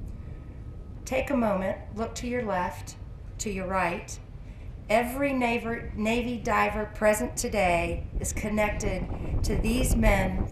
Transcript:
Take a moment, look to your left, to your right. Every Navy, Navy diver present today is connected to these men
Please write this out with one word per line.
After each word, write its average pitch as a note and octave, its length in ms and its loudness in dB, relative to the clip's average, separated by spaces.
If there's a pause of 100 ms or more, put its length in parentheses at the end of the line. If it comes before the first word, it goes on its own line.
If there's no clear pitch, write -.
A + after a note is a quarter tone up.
(1040)
Take C4+ 260 -2
a C4 60 2
moment, G3 400 2 (180)
look A3 220 -4
to B3 100 -6
your A#3+ 160 -2
left, F#3 540 -2 (420)
to G#3+ 120 -4
your F#3+ 180 -4
right. F#3 500 0 (720)
Every B3 440 2
Navy, A#3 500 0 (120)
Navy A#3 440 0
diver G#3 540 2
present G#3+ 440 2
today F3 680 2 (140)
is - 140 -2
connected G#3 760 0 (380)
to A3 100 2
these A#3 400 4
men G3 580 6